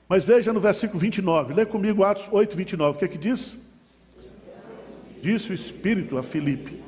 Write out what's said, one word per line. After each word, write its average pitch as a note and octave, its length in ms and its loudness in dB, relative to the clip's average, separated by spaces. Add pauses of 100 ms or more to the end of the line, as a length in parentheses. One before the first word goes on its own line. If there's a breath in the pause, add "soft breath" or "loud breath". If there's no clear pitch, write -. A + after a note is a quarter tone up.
Mas F3+ 160 4
veja A3 280 6
no A3 80 0
versículo G3+ 380 2
vinte G#3 200 0
e F#3+ 40 0
nove, D#3 300 2
lê G#3+ 140 2
comigo G#3 360 0
Atos G3+ 300 2
oito, G#3 240 2
vinte F#3 160 -4
e F#3+ 40 -4
nove, D3 200 2
o - 20 -12
que F#3+ 60 -2
é F3 40 0
que F3 100 -12
diz? A3 400 -4 (1600)
Disse G3+ 300 -2
o F#3 40 -4
Espírito F3 600 -4
a B2+ 60 -2
Filipe, C#3+ 640 -6